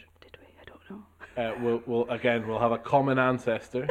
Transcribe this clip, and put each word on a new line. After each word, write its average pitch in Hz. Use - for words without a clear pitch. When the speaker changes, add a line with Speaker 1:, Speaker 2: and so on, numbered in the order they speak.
Speaker 1:
did -
we? -
I -
don't -
know. 208
Speaker 2:
Uh, 113
we'll, 117
we'll, 117
again, 117
we'll 110
have 117
a 127
common 135
ancestor. 127